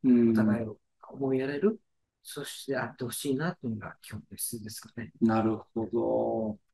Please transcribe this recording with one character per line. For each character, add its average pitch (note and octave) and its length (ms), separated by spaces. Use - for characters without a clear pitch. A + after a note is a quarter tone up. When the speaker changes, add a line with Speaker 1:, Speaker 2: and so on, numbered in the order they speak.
Speaker 1:
う B2+ 80
ん。 A#2 180
Speaker 2:
お A2+ 40
互 A2 280
い - 40
を - 120
思 C3+ 260
い C3 40
や C3 80
れ C#3+ 140
る、 A3 200
そ - 220
し - 220
て C3+ 120
あ A#2+ 80
っ A#2 100
て B2+ 80
ほ A2+ 60
し C3+ 220
い - 20
な E3 220
と - 100
い A#2 60
う - 20
の G#2 60
が - 200
基 - 80
本 G#2+ 220
ベ - 60
ー - 20
ス A2+ 240
で G#2+ 80
す - 100
か - 160
ね。 A#2 240
Speaker 1:
な A2 220
る A2 160
ほ A2+ 120
ど。 A#2 720